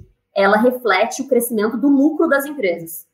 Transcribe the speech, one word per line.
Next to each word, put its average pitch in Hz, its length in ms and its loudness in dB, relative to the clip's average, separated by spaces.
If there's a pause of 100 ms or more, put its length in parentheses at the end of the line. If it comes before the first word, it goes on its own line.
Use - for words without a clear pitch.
(340)
ela 202 240 4
reflete 226 640 0
o - 60 -6
crescimento 233 500 -2
do 277 120 0
lucro 294 380 2
das 277 180 0
empresas. 185 680 -6